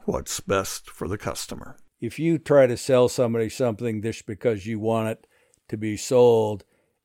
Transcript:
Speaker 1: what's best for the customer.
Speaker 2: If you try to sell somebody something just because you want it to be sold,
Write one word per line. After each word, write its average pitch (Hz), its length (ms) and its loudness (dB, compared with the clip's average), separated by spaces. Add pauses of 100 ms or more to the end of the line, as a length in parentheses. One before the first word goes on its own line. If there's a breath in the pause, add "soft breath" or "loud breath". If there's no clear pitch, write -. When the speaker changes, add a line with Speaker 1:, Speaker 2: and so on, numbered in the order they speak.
Speaker 1:
what's - 340 -6
best - 500 -4
for - 180 -10
the 101 100 -6
customer. - 600 -12 (220)
Speaker 2:
If 117 200 -8
you 165 180 0
try 139 300 6
to 120 100 -2
sell 127 320 4
somebody 117 400 -2
something 113 540 -4
just 113 240 -8
because 107 400 -4
you 113 120 -6
want 110 300 -2
it - 180 -10 (420)
to 113 80 -8
be 107 200 -6
sold, 113 680 4 (400)